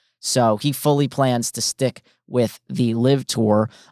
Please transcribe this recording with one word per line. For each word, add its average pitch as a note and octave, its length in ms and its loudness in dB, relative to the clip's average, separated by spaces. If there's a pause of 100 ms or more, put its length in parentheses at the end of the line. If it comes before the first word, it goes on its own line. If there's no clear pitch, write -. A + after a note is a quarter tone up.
(200)
So A2+ 380 2
he C#3+ 140 -2
fully C#3+ 360 0
plans B2 460 -2
to A#2+ 80 -8
stick - 400 -4 (260)
with A#2+ 400 -2
the A#2+ 280 -2
live C3 300 2
Tour. G#2+ 440 0 (220)